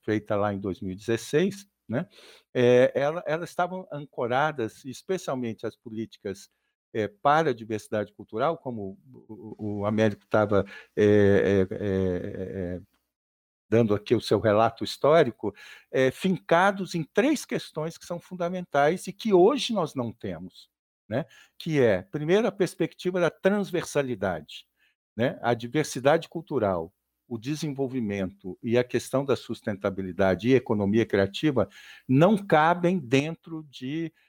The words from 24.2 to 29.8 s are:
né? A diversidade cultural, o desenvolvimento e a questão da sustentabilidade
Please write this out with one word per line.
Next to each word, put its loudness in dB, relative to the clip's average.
né? -2
A 0
diversidade 0
cultural, -2
o -10
desenvolvimento -6
e 0
a 4
questão -4
da 0
sustentabilidade -2